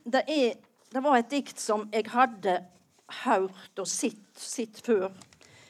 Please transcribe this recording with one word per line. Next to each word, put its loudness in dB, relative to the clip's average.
det 2
er, 2
det -4
var 6
et 0
dikt -4
som -2
jeg 0
hadde 2
hørt -2
og -4
sett, -4
sett -10
før 0